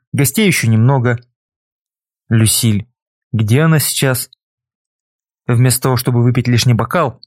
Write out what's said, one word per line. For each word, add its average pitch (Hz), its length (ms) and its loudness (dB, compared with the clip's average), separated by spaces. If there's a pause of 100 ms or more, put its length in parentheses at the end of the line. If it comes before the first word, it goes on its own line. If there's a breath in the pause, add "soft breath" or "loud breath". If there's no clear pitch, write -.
(120)
гостей 147 360 0
еще 147 200 0
немного. 120 520 2 (1080)
Люсиль. 110 580 0 (440)
Где 110 300 0
она 160 180 2
сейчас? - 500 -4 (1160)
Вместо 123 340 0
того, 131 160 0
чтобы 120 240 -2
выпить 123 260 0
лишний 123 260 2
бокал, 120 540 -2